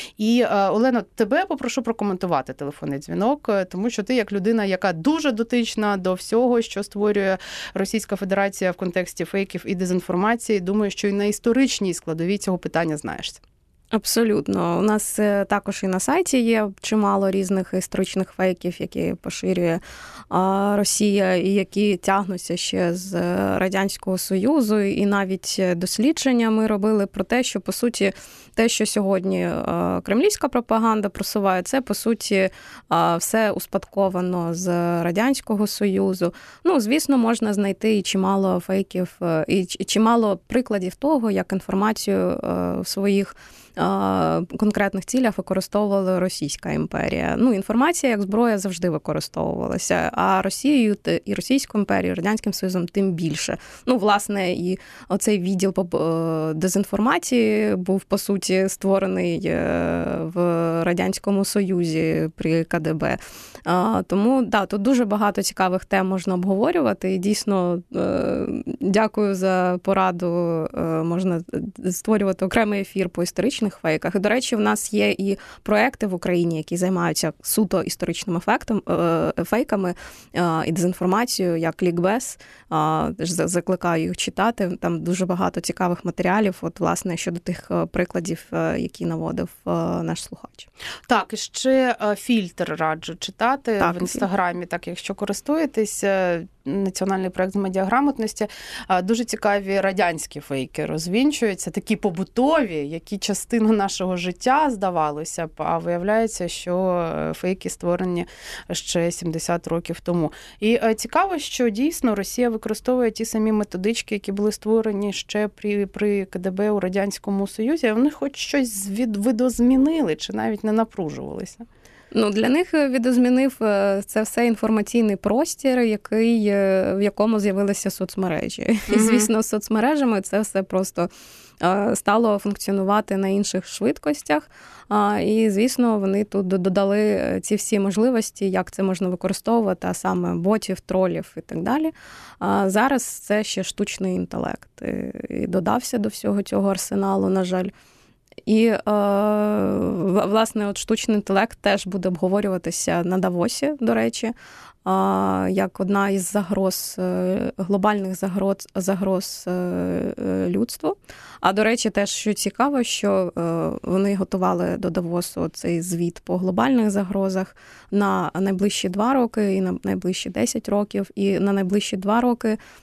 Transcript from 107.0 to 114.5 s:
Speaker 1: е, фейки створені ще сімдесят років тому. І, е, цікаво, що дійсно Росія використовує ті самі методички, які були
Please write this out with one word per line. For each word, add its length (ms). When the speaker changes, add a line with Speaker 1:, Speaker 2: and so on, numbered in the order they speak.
Speaker 1:
е, 180
фейки 360
створені 560
ще 400
сімдесят 560
років 340
тому. 320
І, 220
е, 120
цікаво, 440
що 300
дійсно 460
Росія 360
використовує 600
ті 140
самі 280
методички, 640
які 180
були 200